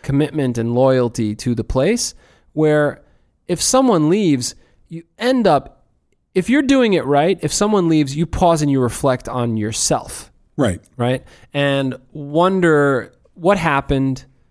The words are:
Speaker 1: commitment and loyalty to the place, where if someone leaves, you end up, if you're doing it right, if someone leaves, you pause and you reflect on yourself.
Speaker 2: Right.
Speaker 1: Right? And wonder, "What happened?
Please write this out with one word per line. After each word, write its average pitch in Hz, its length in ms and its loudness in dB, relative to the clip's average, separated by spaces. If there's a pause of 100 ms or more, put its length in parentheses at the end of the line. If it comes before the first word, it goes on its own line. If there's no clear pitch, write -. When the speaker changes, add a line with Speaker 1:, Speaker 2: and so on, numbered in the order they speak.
Speaker 1:
commitment 139 560 -2
and 117 160 -2
loyalty 123 640 0
to 123 180 -4
the 110 100 -4
place, 175 500 -2 (380)
where 151 500 0 (460)
if 175 120 -2
someone 233 480 2
leaves, 165 460 0 (340)
you 165 140 -16 (160)
end 247 280 0
up, - 380 0 (500)
if 185 140 -2
you're 277 140 2
doing 254 320 2
it 156 100 0
right, 147 380 2
if 151 100 -4
someone 208 360 0
leaves, 147 280 0
you 165 100 -2
pause 170 360 2
and 147 80 0
you 135 100 2
reflect 123 480 -2
on 120 280 -4
yourself. - 760 -4 (240)
Speaker 2:
Right. 110 240 0 (160)
Speaker 1:
Right? 123 280 -2 (280)
And 139 440 -2 (160)
wonder, 151 1000 0 (220)
"What 190 240 0
happened? 139 680 -2 (260)